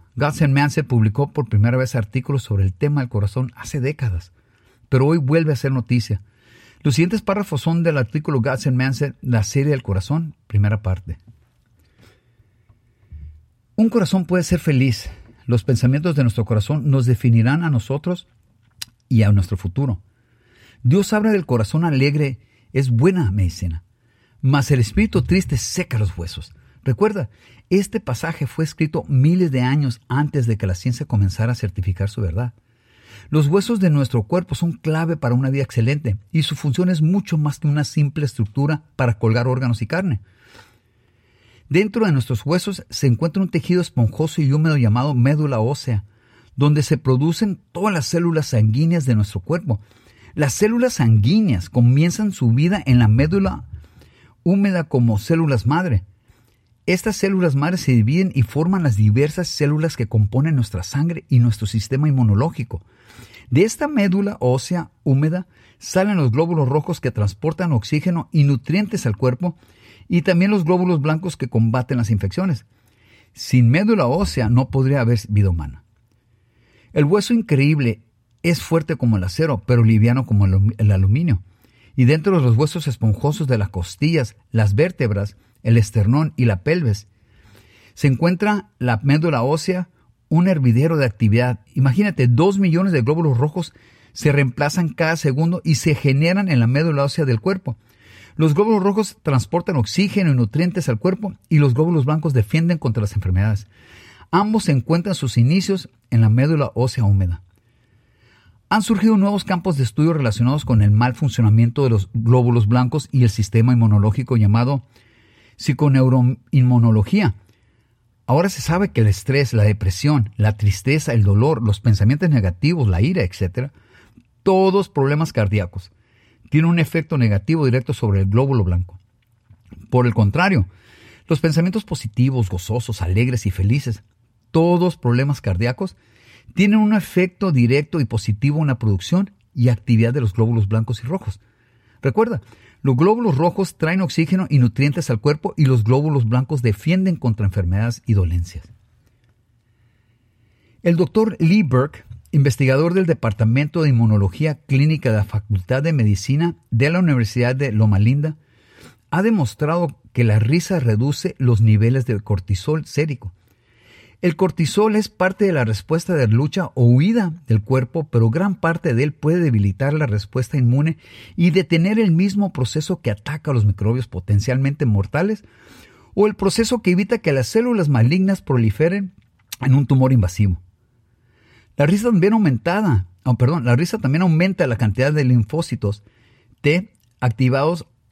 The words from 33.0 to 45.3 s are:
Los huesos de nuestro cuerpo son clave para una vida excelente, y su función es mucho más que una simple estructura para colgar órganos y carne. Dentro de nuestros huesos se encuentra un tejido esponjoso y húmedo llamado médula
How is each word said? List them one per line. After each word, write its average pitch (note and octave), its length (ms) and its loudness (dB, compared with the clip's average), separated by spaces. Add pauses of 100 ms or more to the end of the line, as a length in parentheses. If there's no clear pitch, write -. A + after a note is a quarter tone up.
Los D3 200 0
huesos G3 320 0
de F3+ 100 4
nuestro C3 320 0
cuerpo F3 320 -4
son E3+ 180 -2
clave D#3+ 440 -4
para A#2+ 180 -2
una C3 160 0
vida C3+ 140 -2
excelente, A#2+ 520 -2 (140)
y D#3 140 0
su - 100 -6
función D#3 340 -2
es E3 140 0
mucho F3 360 0
más D3 200 -2
que - 80 -6
una D3 160 0
simple D3 420 -2
estructura C#3 600 -4 (100)
para A#2+ 240 -2
colgar A#2 300 0
órganos B2 340 -2
y G#2+ 60 -6
carne. E3 320 -2 (1500)
Dentro G#3 380 0
de E3+ 60 2
nuestros B2+ 340 -2
huesos F3+ 420 -4
se - 200 -2
encuentra D#3+ 340 -2
un F#3 60 -2
tejido F3+ 320 -2
esponjoso D#3 600 -2
y C3+ 100 0
húmedo D#3 240 0
llamado B2 360 0
médula C#3 460 0